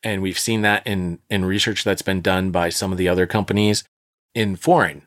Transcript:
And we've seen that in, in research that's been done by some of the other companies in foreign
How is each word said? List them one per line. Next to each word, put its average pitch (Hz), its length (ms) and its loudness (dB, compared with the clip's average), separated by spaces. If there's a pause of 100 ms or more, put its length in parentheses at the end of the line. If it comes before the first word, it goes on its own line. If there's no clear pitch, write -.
And 101 180 -2
we've 92 160 -4
seen 113 240 0
that 104 240 2
in, 90 320 -4 (100)
in 98 160 0
research 101 380 -2
that's 98 200 0
been 95 180 -2
done 92 320 0
by 87 160 2
some 95 240 -4
of 90 60 -4
the 90 100 2
other 90 180 2
companies 104 560 0 (520)
in 107 200 0
foreign 90 520 2